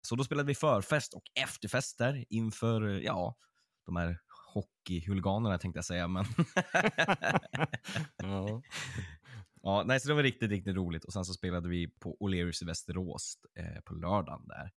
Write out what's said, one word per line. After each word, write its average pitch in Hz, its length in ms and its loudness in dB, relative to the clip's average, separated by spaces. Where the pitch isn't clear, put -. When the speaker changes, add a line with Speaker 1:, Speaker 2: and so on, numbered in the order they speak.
Speaker 1:
Så 117 80 0
då 131 80 0
spelade 143 240 0
vi 143 80 2
förfest 143 580 2
och - 100 -14
efterfest - 580 -4
där 127 320 0
inför, 113 580 2
eh, 101 120 2
ja, 92 360 -2
de 85 100 -2
här 85 220 2
hockeyhuliganerna, 95 1040 0
tänkte 85 200 -2
jag 85 80 -4
säga, 87 220 -2
men 92 180 0
<laughs> - 1900 0
Speaker 2:
Ja. 98 440 -2
Speaker 1:
Ja, 98 240 4
nej, 127 140 4
så 127 80 -2
det 147 60 4
var 147 100 6
riktigt, 120 260 2
riktigt 98 260 0
roligt. 87 300 0
Och - 80 -10
sen 95 120 -2
så 92 80 -6
spelade 90 360 -2
vi 87 180 0
på - 320 -10
O'Learys 87 440 0
i - 20 -6
Västerås, 85 720 -6
eh, 82 260 -10
på - 80 -12
lördagen 85 540 -2
där. 69 320 -12